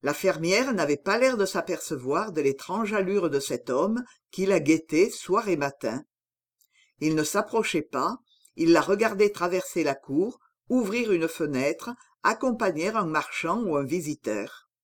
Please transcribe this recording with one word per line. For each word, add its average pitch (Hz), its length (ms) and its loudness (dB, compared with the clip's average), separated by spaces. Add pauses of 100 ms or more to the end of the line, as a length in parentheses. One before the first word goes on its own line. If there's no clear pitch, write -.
La - 100 -2
fermière 190 600 0
n'avait 151 220 2
pas 196 220 -2
l'air 254 200 4
de 196 80 2
s'apercevoir 170 840 -4
de 156 100 -2
l'étrange 185 520 -2
allure 190 360 2
de 208 100 0
cet - 300 -6
homme 202 340 0 (280)
qui 190 140 -2
la 190 140 4
guettait 156 500 2
soir 214 400 -2
et 170 80 2
matin. 139 460 -4 (960)
Il 156 160 0
ne 156 80 2
s'approchait 208 580 0
pas, 151 360 -4 (380)
il 165 160 4
la 165 100 8
regardait 202 500 2
traverser 180 520 -2
la 139 120 0
cour, 170 440 -2 (300)
ouvrir 233 420 2
une 165 160 2
fenêtre, 151 640 -2 (320)
accompagner 214 680 0
un 214 160 -2
marchand 165 580 -2
ou 165 120 -2
un 143 100 0
visiteur. 131 840 -6 (140)